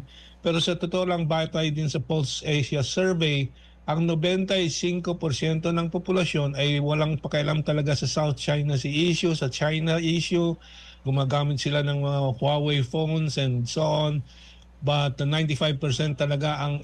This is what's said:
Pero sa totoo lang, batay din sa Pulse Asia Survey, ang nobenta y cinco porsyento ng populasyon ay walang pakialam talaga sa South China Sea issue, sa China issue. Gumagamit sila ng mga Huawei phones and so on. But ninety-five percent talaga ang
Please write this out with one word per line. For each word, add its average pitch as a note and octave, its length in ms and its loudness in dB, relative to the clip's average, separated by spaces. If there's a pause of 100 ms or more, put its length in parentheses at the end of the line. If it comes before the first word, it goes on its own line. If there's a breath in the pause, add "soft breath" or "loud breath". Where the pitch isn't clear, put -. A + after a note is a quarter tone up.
(420 loud breath)
Pero E3+ 160 2
sa E3+ 160 2
totoo F3+ 320 -2
lang, E3+ 240 0
batay D#3+ 400 0
din D#3 160 -2
sa D3 160 -2
Pulse D3+ 400 -2
Asia D3 400 0
Survey, D#3+ 640 2 (400 loud breath)
ang E3 240 2
nobenta F#3 480 2
y E3+ 160 0
cinco F3 440 -2
porsyento D#3+ 520 -2
ng E3+ 240 0
populasyon E3 640 0
ay D3 240 2
walang D3+ 400 0
pakialam D3+ 400 0
talaga D3+ 320 0
sa C3 160 -2
South D3+ 320 0
China D3 320 0
Sea C3+ 160 0
issue, D#3+ 480 2
sa C3 160 -2
China D#3+ 480 0
issue. E3 560 0 (480 loud breath)
Gumagamit C#3 560 0
sila D3 240 0
ng C#3+ 160 0
mga C#3+ 180 0 (220)
Huawei D3 400 2
phones D#3 560 0
and B2 320 0
so D#3 160 0
on. D3+ 400 0 (560 loud breath)
But C#3+ 400 0
ninety-five D3+ 560 0
percent D3 400 -2
talaga D3 400 0
ang C#3+ 260 -4